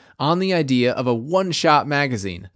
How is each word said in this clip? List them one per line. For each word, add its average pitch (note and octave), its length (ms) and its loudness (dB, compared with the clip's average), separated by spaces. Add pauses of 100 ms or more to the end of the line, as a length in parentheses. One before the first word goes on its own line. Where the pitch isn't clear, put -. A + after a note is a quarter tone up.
(200)
on D3+ 180 0
the F#3+ 160 -2
idea C3 400 2
of B2+ 140 -4
a B2 80 2
one-shot D#3 720 2
magazine. G#2 680 -4